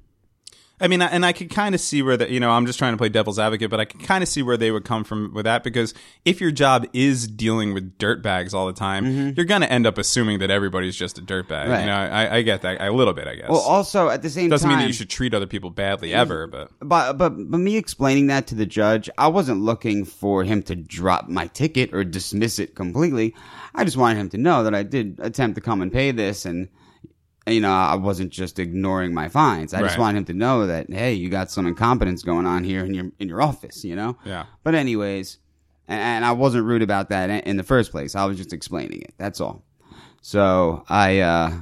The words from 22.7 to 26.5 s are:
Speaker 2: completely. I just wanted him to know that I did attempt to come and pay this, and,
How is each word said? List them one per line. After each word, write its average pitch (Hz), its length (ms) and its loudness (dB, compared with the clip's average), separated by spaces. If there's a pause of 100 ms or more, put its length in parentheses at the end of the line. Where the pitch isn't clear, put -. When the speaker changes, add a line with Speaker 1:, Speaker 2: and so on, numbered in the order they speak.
Speaker 2:
completely. 113 580 0 (440)
I 208 80 2
just 160 120 0
wanted 117 220 4
him 101 120 -4
to 98 80 -6
know 127 260 4
that 107 100 2
I 101 80 0
did 104 400 -4
attempt 113 320 0
to 107 60 -8
come 104 220 -2
and 92 100 -2
pay 135 180 2
this, 104 360 -4
and, 90 220 -6 (800)